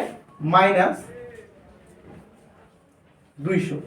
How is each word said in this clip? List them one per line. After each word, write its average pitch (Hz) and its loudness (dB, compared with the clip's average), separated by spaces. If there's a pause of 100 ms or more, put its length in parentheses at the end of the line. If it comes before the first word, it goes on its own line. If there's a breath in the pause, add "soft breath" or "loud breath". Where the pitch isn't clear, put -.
(540)
মাইনাস 185 4 (2500)
দুইশো। 156 -2